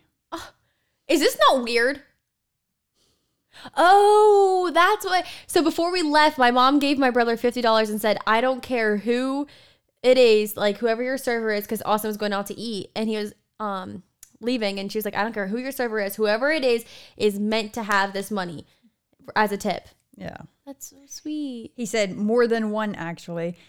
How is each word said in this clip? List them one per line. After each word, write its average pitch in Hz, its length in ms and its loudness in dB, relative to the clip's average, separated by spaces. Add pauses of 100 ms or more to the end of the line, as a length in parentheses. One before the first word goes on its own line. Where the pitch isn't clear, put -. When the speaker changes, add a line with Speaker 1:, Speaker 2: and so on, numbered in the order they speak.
(320)
Speaker 1:
Oh, - 200 -14 (560)
is 302 120 2
this 453 180 0 (120)
not 269 140 2
weird? 240 380 0 (1700)
Oh, 392 960 6
that's 381 320 2
what. 359 200 -2 (220)
So 339 160 2
before 330 280 0
we 359 100 0
left, 302 360 4
my 240 140 4
mom 262 280 4
gave 277 180 0
my 262 120 2
brother 233 280 0
fifty 240 240 -2
dollars 220 280 2
and 214 120 -6
said, 214 240 0
"I 220 160 2
don't 254 200 -2
care 220 360 -2
who 262 500 -2 (560)
it 254 140 6
is, 214 380 4
like, 202 220 -2
whoever 226 260 -2
your 262 140 -4
server 233 340 -4
is," 208 160 -4
'cause 214 180 -6
Austin 214 240 -2
was 208 80 -8
going 208 160 -4
out 202 140 -6
to 202 120 -12
eat 214 360 -10
and 220 140 -4
he 220 80 -4
was, 208 160 -8 (260)
um, 190 440 -10 (360)
leaving. 220 400 -4
And 196 120 -8
she 220 60 -6
was 208 80 -6
like, 202 100 -8
"I 196 80 -2
don't 226 100 -6
care 202 140 -6
who 208 100 -4
your 254 140 -6
server 233 280 -4
is. 202 160 -6
Whoever 214 360 0
it 311 120 -2
is, 233 220 0 (320)
is 202 220 0
meant 214 340 -2
to 226 100 -6
have 196 300 0
this 196 180 -8
money 175 340 -8 (680)
as 214 160 2
a 202 60 -6
tip." 202 300 -6 (300)
Speaker 2:
Yeah. 190 200 -14 (280)
Speaker 1:
That's 269 220 -20
so 277 100 -20 (100)
sweet. 285 680 -10
Speaker 2:
He 240 100 -6
said, 202 320 -2
"More 226 300 2
than 220 240 -2
one, 214 240 -4
actually. 170 600 -8 (140)